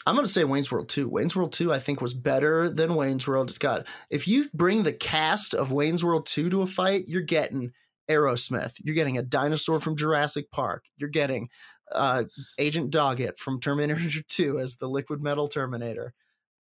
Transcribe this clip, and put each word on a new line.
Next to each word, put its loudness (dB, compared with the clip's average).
I'm 4
gonna 4
say 4
Wayne's 0
World -2
Two. -2
Wayne's 0
World 0
Two, 2
I 2
think, -4
was -4
better 2
than 0
Wayne's 0
World. 0
It's -4
got, 0
if -2
you 2
bring 4
the 2
cast 0
of 0
Wayne's 2
World 2
Two 2
to 2
a 0
fight, 0
you're -2
getting -2
Aerosmith. 2
You're -2
getting 0
a 0
dinosaur 2
from -2
Jurassic 0
Park. -4
You're -6
getting, 0
uh, 2
Agent 0
Doggett 0
from -6
Terminator -2
<laughs> -16
Two 2
as -4
the -6
liquid -4
metal -2
Terminator. -6